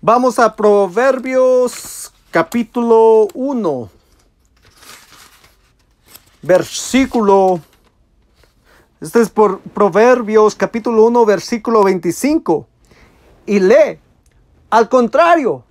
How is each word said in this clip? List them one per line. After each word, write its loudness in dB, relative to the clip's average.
Vamos 0
a 0
Proverbios -2
capítulo 0
uno. -6
Versículo, 0
este -2
es 0
por 0
Proverbios 0
capítulo 0
uno, 2
versículo -2
veinticinco. -2
Y 0
lee: 2
Al 2
contrario 0